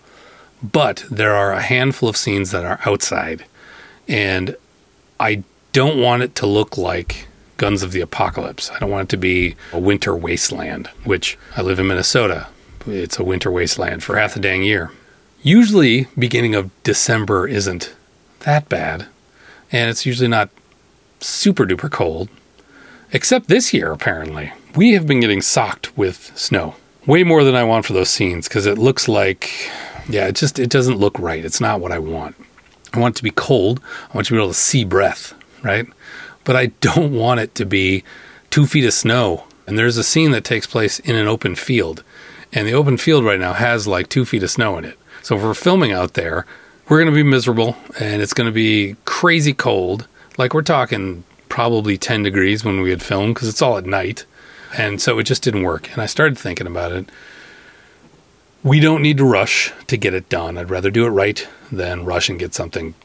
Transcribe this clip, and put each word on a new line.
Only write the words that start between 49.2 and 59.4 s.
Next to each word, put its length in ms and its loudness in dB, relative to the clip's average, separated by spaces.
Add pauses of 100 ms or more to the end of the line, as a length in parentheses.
cold. 540 -2 (320)
Like, 160 0
we're 80 0
talking 640 -2 (240)
probably 500 0
ten 240 -2
degrees 420 2
when 160 0
we 100 0
had 120 -2
filmed, 320 -2
'cause 140 -6
it's 140 -2
all 140 2
at 100 -6
night. 380 -4 (520)
And 240 -2
so 180 0
it 60 0
just 180 -2
didn't 220 0
work. 280 -4
And 80 -6
I 60 -4
started 320 0
thinking 300 -8
about 240 -6
it. 160 -8 (1500)
We 160 6
don't 240 4
need 160 4
to 60 4
rush 480 2 (160)